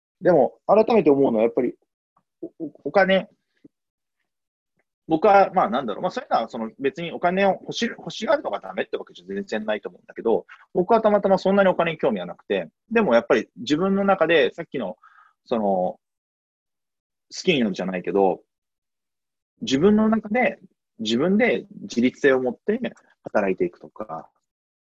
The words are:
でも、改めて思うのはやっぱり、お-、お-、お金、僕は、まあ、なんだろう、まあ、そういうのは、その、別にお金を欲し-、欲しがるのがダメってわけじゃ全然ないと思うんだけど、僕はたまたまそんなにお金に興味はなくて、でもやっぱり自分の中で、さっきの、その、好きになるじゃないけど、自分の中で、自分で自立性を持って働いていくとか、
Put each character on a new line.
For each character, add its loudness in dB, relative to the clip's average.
で 2
も、 2
改 4
め 4
て 4
思 4
う 0
の 0
は 4
や 2
っ -8
ぱ -2
り、 -4
お-、 -10
お-、 -10
お -6
金、 2
僕 0
は、 6
ま 2
あ、 -2
な -2
ん -8
だ -6
ろ -10
う、 -8
ま -2
あ、 -4
そ -8
う -8
い -16
う -6
の 0
は、 -8
そ -12
の、 -8
別 -4
に -8
お -10
金 0
を 0
欲 -12
し-、 -4
欲 -14
し -10
が 2
る -6
の -8
が -6
ダ -14
メ -6
っ -12
て -6
わ -12
け -20
じ -20
ゃ -20
全 -8
然 -6
な -2
い -6
と -12
思 -16
う -20
ん -20
だ -20
け -12
ど、 0
僕 0
は 4
た 2
ま 2
た 0
ま 4
そ 0
ん 2
な 4
に 4
お 2
金 -2
に -12
興 0
味 -4
は -10
な -14
く -20
て、 -4
で 2
も 2
や 6
っ 0
ぱ 4
り 0
自 -2
分 0
の -2
中 2
で、 2
さ -10
っ -16
き -10
の、 -8
そ -4
の、 -2
好 -2
き -4
に 0
な 0
る -4
じ -6
ゃ -4
な -4
い -6
け -6
ど、 2
自 0
分 4
の 4
中 0
で、 0
自 -2
分 2
で 0
自 -6
立 0
性 6
を 2
持 -2
っ -16
て -4
働 -2
い -4
て -2
い -2
く -20
と -20
か、 -14